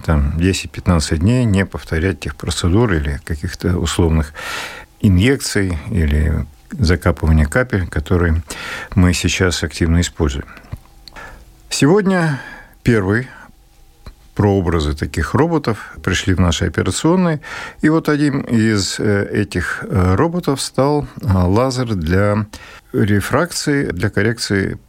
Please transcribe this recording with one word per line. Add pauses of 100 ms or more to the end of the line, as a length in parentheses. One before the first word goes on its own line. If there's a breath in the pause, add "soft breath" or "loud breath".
там,
десять-пятнадцать
дней
не
повторять
тех
процедур
или
каких-то
условных (680 loud breath)
инъекций (120)
или (280)
закапывания
капель,
которые (520 loud breath)
мы
сейчас
активно
используем. (1300 loud breath)
Сегодня (440 loud breath)
первый (1080 loud breath)
прообразы
таких
роботов
пришли
в
наши
операционные. (420 loud breath)
И
вот
одним
из,
э,
этих,
э,
роботов
стал, (140)
э,
лазер
для (460 loud breath)
рефракции,
для
коррекции (100)